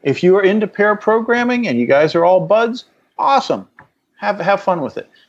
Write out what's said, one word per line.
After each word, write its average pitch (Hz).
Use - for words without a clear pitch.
If 139
you 180
are 202
into 208
pair 208
programming 233
and 120
you 120
guys 151
are 170
all 185
buds, 226
awesome. 151
Have, 202
have 196
fun 175
with 127
it. -